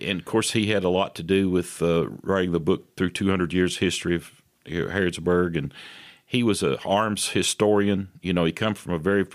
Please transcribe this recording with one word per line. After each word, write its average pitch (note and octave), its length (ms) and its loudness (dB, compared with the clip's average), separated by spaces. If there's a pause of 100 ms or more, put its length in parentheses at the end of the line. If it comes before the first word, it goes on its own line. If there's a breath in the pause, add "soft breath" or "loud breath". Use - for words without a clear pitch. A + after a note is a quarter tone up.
and F#2 200 -4
of - 60 -12
course, A2 260 0
he A2 180 2
had G2+ 140 0
a F#2 40 2
lot F#2 280 0
to F2 60 -10
do F#2+ 280 4
with, F2+ 320 -2
uh, E2 260 2 (140)
writing F#2 300 0
the E2+ 80 2
book E2+ 360 -2
through F#2 140 0
two F#2+ 180 -2
hundred F2+ 240 0
years F2+ 260 0
history F2+ 360 -2
of E2 160 -6 (360)
Harrodsburg, F2 920 0
and C#2+ 160 -6 (500 loud breath)
he B2 180 -2
was G#2+ 200 0
an C#2+ 220 0
arms G#2 460 0
historian. G2+ 800 2 (120)
You F#2 100 -2
know, E2+ 120 2
he E2 80 2
come G#2+ 220 -2
from - 180 -8
a E2+ 60 0
very F#2+ 360 2